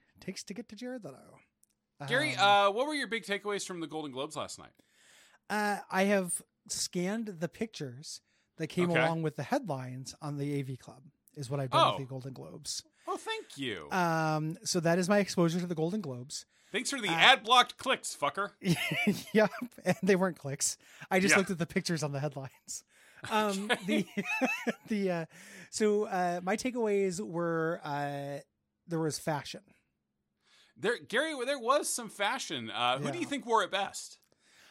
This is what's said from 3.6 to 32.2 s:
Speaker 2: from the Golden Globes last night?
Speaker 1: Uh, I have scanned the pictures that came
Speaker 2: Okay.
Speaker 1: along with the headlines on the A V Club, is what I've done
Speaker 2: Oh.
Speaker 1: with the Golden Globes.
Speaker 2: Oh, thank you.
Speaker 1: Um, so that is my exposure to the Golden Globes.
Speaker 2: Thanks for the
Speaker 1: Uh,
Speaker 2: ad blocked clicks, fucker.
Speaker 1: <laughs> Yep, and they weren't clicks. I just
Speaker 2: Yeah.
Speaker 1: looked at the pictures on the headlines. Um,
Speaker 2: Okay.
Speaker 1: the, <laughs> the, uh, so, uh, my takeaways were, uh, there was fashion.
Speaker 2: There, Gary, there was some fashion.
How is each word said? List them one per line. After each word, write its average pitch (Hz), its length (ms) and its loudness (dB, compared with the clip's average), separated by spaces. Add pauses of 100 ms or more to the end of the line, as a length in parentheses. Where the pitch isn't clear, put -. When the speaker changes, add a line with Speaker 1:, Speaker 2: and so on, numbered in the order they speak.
Speaker 2:
from 180 140 -8
the 160 60 -4
Golden 151 260 -8
Globes 143 240 -6
last - 220 -6
night? 73 140 -18 (760)
Speaker 1:
Uh, 208 300 0 (120)
I 190 140 2
have 196 380 2 (260)
scanned 202 720 -4
the 170 80 -2
pictures 147 720 -8 (380)
that 160 80 -4
came 175 240 2
Speaker 2:
Okay. 165 100 4
Speaker 1:
along 165 220 2
with 156 140 -2
the 147 80 -6
headlines 135 760 -4
on 147 160 -6
the 143 180 -2
A 143 80 0
V 131 140 -6
Club, 127 260 -20 (340)
is 135 120 -8
what 143 120 -2
I've 131 100 -4
done 311 160 4
Speaker 2:
Oh. 151 120 4
Speaker 1:
with 135 100 -6
the - 20 -14
Golden 131 220 -10
Globes. - 500 -10 (240)
Speaker 2:
Oh, 370 100 -4
thank - 420 -8
you. 104 340 -4
Speaker 1:
Um, 160 720 0
so - 160 0
that 170 180 4
is 180 100 0
my 208 100 6
exposure 180 420 2
to 175 60 -4
the 175 100 -4
Golden 170 240 -2
Globes. 135 440 -10 (260)
Speaker 2:
Thanks 226 200 -2
for 269 100 -4
the 208 80 -2
Speaker 1:
Uh, 165 40 2
Speaker 2:
ad 202 320 8
blocked 240 340 6
clicks, - 360 -2
fucker. 190 360 -2 (100)
Speaker 1:
<laughs> - 720 0
Yep, 214 180 6 (360)
and 180 160 2
they 190 140 6
weren't 180 220 0
clicks. - 380 -4 (340)
I 190 80 4
just 185 140 6
Speaker 2:
Yeah. 151 60 8
Speaker 1:
looked 190 120 2
at 175 80 -2
the 165 80 0
pictures 170 360 -2
on 143 100 -2
the 139 80 -4
headlines. - 640 -8 (460)
Um, 208 400 0
Speaker 2:
Okay. 196 160 0
Speaker 1:
the, 220 920 -2
<laughs> - 120 -20
the, 196 220 0
uh, 170 140 -2 (460)
so, 208 340 2
uh, 180 400 0
my 196 140 0
takeaways 208 640 0
were, 170 640 0
uh, 143 580 -4 (460)
there 165 140 -2
was 156 180 0
fashion. - 440 -4 (1120)
Speaker 2:
There, 202 220 0
Gary, 254 360 -2 (120)
there 285 120 -2
was 269 300 2
some 233 220 -4
fashion. 190 600 -2